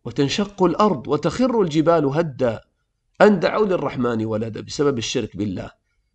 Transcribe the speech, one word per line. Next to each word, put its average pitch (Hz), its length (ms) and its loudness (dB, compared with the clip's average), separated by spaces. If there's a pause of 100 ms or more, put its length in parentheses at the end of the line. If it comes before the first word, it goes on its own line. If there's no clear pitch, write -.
وتنشق 143 580 -2
الأرض 175 440 2
وتخر 226 540 0
الجبال 160 440 2
هداً 135 560 -2 (600)
أن 202 180 6
دعوا 190 260 0
للرحمن 127 600 -2
ولدا"، 110 360 -4
بسبب 143 360 0
الشرك 110 400 -4
بالله. 98 340 -4 (440)